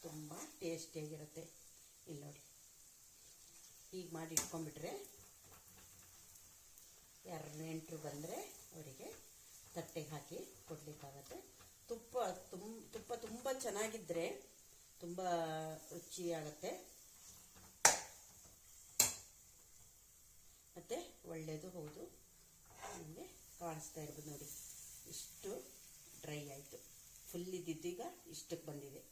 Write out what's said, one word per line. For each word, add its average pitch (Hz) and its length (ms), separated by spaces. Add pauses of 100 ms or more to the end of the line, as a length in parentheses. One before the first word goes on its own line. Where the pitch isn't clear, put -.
ತುಂಬ 156 280 (260)
ಟೇಸ್ಟಿಯಾಗಿರುತ್ತೆ. 160 840 (640)
ಇಲ್ಲಿ 143 160
ನೋಡಿ, 143 180 (1500)
ಹೀಗೆ 180 260
ಮಾಡಿ 160 220
ಇಟ್ಕೊಂಡ್ಬಿಟ್ರೆ 160 540 (2500)
ಯಾರು 147 180 (120)
ನೆಂಟರು 160 460
ಬಂದರೆ 156 300 (380)
ಅವರಿಗೆ 143 340 (640)
ತಟ್ಟೆಗೆ 156 380
ಹಾಕಿ - 260 (300)
ಕೊಡ್ಲಿಕ್ಕಾಗತ್ತೆ. 147 720 (520)
ತುಪ್ಪ 240 280 (340)
ತುಂ-, 214 300 (120)
ತುಪ್ಪ 214 180 (140)
ತುಂಬ 247 260 (120)
ಚೆನ್ನಾಗಿದ್ದರೆ 202 600 (760)
ತುಂಬ 175 180 (720)
ರುಚಿಯಾಗತ್ತೆ 170 760 (4000)
ಮತ್ತು 226 220 (340)
ಒಳ್ಳೆಯದು 156 460
ಹೌದು. 151 260 (960)
ನಿಮಗೆ 170 260 (360)
ಕಾಣಿಸ್ತಾ 160 440
ಇರ್ಬೋದು 151 260
ನೋಡಿ, 143 180 (640)
ಇಷ್ಟು - 380 (720)
ಡ್ರೈ 147 180 (140)
ಆಯಿತು. - 220 (520)
ಫುಲ್ 180 200 (100)
ಇದ್ದಿದ್ದು 165 340
ಈಗ 226 100 (320)
ಇಷ್ಟಕ್ಕೆ - 340
ಬಂದಿದೆ. 139 320 (100)